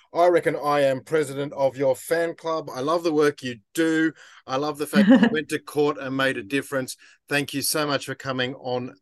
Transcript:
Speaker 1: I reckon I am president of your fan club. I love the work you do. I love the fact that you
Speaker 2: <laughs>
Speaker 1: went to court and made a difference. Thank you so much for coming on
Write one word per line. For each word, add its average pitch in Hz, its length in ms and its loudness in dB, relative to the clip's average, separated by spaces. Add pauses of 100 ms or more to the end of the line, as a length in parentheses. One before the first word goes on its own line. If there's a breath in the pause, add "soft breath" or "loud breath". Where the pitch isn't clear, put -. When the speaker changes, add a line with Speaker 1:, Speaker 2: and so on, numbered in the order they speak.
(140 loud breath)
Speaker 1:
I 175 140 6
reckon 160 280 2
I 147 240 0
am 135 220 2
president 143 500 -4
of 135 240 0
your 135 180 2
fan 165 420 -2
club. 160 360 -6
I 131 80 -8
love 165 220 0
the 165 100 0
work 147 300 2
you 123 140 -8 (180)
do. 160 380 2 (340 loud breath)
I 131 100 -4
love 147 220 -4
the 147 80 -6
fact 202 220 4
that 226 140 8
you 233 60 4
Speaker 2:
<laughs> - 40 0
Speaker 1:
went 151 180 -4
to 147 80 -4
court 147 400 0
and 135 180 -6
made 131 220 0
a 117 40 -8
difference. 135 540 -6 (320 soft breath)
Thank 143 240 -2
you 143 80 -4
so 151 260 -2
much 139 200 -4
for 131 80 -8
coming 131 400 -6
on 127 480 -8